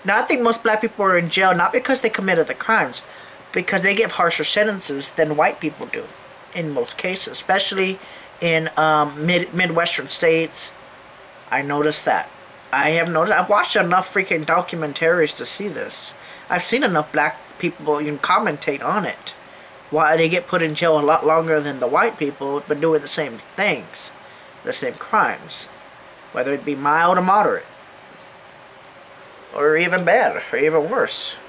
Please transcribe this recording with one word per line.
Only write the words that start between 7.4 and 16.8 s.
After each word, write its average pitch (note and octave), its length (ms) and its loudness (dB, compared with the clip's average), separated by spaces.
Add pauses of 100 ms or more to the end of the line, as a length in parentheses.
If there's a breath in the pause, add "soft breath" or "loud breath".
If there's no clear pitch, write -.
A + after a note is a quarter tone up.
in, D#3+ 360 0
um, D3+ 480 2
mid-, F3 300 0
Midwestern E3 540 0
states. E3 640 0 (760)
I C3 120 -2
noticed D3 420 0
that. G#2+ 240 0 (440)
I C#3 180 2
have E3 180 0
noticed, E3+ 300 2
I've F#3 100 0
watched - 280 2
enough F#3 360 2
freaking F#3 320 -2
documentaries E3 960 0
to B2 80 -8
see - 220 -6
this. - 440 -10 (380 loud breath)
I've F3 140 0
seen - 180 0